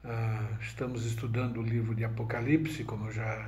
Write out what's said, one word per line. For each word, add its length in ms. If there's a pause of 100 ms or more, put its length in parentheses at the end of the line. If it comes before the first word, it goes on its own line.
Ah, 560
estamos 460
estudando 540
o 40
livro 300
de 100
Apocalipse, 800
como 260
eu 20
já 360